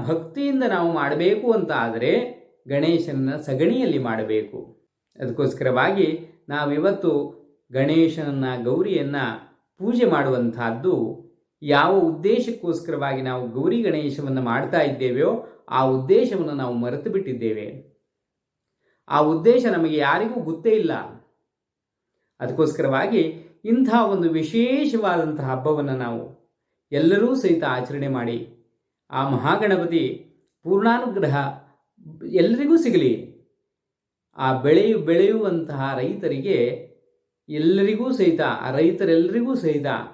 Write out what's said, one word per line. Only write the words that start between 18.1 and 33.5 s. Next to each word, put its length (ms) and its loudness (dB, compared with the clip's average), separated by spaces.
ಆ 100 2
ಉದ್ದೇಶ 460 4
ನಮಗೆ 200 0
ಯಾರಿಗೂ 440 0
ಗೊತ್ತೇ 280 -4
ಇಲ್ಲ. 220 2
ಅದಕ್ಕೋಸ್ಕರವಾಗಿ 1000 0
ಇಂಥ 280 2
ಒಂದು 200 2
ವಿಶೇಷವಾದಂತಹ 1200 0
ಹಬ್ಬವನ್ನ 380 -2
ನಾವು 640 -8
ಎಲ್ಲರೂ 440 2
ಸಹಿತ 280 2
ಆಚರಣೆ 440 -4
ಮಾಡಿ 420 -4
ಆ 180 -2
ಮಹಾಗಣಪತಿ 960 0
ಪೂರ್ಣಾನುಗ್ರಹ 1000 0
ಎಲ್ಲರಿಗೂ 520 4
ಸಿಗಲಿ. 640 0